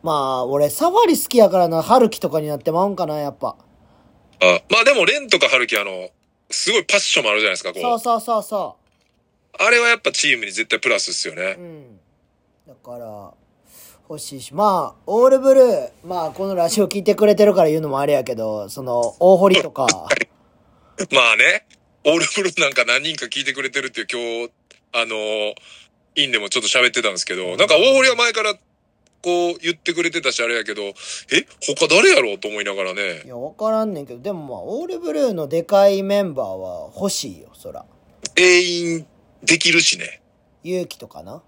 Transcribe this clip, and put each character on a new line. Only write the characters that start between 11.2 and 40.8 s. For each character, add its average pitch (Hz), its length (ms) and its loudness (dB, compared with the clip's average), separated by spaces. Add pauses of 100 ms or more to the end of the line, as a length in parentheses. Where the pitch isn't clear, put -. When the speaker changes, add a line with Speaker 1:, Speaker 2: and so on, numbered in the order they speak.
Speaker 2:
よ - 80 -12
ね。 95 220 -6
Speaker 1:
う 175 40 -20
ん。 143 380 -20 (680)
だ 135 80 -20
か 123 220 -18
ら、 107 360 -16 (760)
欲 151 100 -12
し 139 180 -14
い 127 40 -14
し。 120 120 -18
ま 185 440 0
あ、 - 80 -20
オ 226 200 2
ー 262 40 8
ル 269 100 4
ブ 269 140 4
ル 269 80 8
ー、 185 300 2 (140)
ま 175 200 -6
あ、 175 60 -6
こ 190 160 -6
の 196 80 -4
ラ 170 140 2
ジ 214 120 0
オ 190 60 2
聞 202 120 -6
い 180 40 -10
て 202 120 4
く 208 100 4
れ 208 100 6
て 202 100 6
る 202 80 6
か 185 100 6
ら 156 60 4
言 156 100 0
う - 20 -4
の 156 80 -6
も 135 100 -2
あ 143 60 -2
れ 147 80 2
や 131 100 2
け 117 120 -6
ど、 107 340 -6
そ 139 140 -14
の、 120 360 -2
大 180 180 8
堀 185 240 6
と 156 100 -8
か。 131 160 -2
Speaker 2:
<laughs> - 1200 -6
ま 123 200 4
あ 110 60 2
ね。 170 280 2 (380)
オ 147 60 4
ー 165 100 4
ル 330 60 0 (100)
ブ 208 80 -2
ル 180 80 -2
ー 175 100 -4
な 143 80 0
ん 135 40 -8
か 127 120 0
何 135 280 -2
人 - 20 -10
か 131 120 -10
聞 139 140 -8
い 135 40 -6
て 135 80 -4
く 135 80 -10
れ 131 80 -6
て 139 120 -6
る 131 60 -8
っ - 40 -10
て 113 100 -10
い - 20 -6
う、 - 80 -10
今 120 360 -6
日、 - 40 -18 (400)
あ 117 140 -2
の、 110 100 -8 (1000)
イ 143 120 2
ン 127 40 6
で 117 60 2
も 101 120 -4
ち - 80 -2
ょ - 40 -2
っ - 20 -10
と - 60 -2
喋 123 200 4
っ - 20 -2
て 123 100 -4
た 113 80 0
ん 95 40 -6
で 90 40 -8
す - 80 -6
け 92 100 -6
ど、 90 180 -6
Speaker 1:
う - 20 -8
ん。 - 20 -10
Speaker 2:
な 202 80 4
ん - 20 -6
か 160 100 4
大 262 180 4
堀 262 140 4
は 240 60 0
前 240 180 0
か 220 100 -2
ら 208 100 -2
こ - 60 -12 (920)
う - 80 -10
言 170 140 -4
っ - 20 -4
て 175 180 -6
く 170 100 -4
れ 170 80 -2
て 160 100 -6
た 131 100 -2
し、 120 120 -4
あ 117 40 -2
れ 117 80 -2
や 110 80 -4
け 104 120 -8
ど、 104 80 -10
え、 101 100 -10 (840)
他 165 120 0
誰 226 240 6
や 180 80 6
ろ 113 140 -2
う 98 40 -10
と 107 100 -10
思 104 140 -8
い 101 40 -6
な 98 100 -6
が 98 80 -4
ら 92 100 -6
ね。 92 320 -6
Speaker 1:
い - 20 -20
や、 123 100 -16
わ 143 160 -12
か 220 180 -4
ら 220 140 0
ん 208 80 -8
ね 147 80 -10
ん 139 40 -12
け 127 80 -16
ど、 120 60 -16
で 175 120 -8
も 160 140 -10
ま 127 120 -12
あ、 - 40 -12
オ 214 220 -8
ー 349 40 -10
ル 359 120 -10
ブ 330 140 -8
ル 302 160 -2
ー 208 40 -4
の 156 140 -6
で 165 160 -4
か 196 240 4
い 196 160 2
メ 202 180 0
ン 180 120 -4
バ 131 100 -4
ー 101 40 -6
は 92 480 -10
欲 196 140 -4
し 101 280 -8
い - 40 -20
よ、 - 140 -20
そ - 160 -20
ら。 - 140 -18 (500)
Speaker 2:
全 175 640 2
員 160 100 -12 (340)
で 160 160 2
き 170 140 0
る 165 100 2
し - 160 0
ね。 - 240 -14 (420)
Speaker 1:
勇 180 220 -6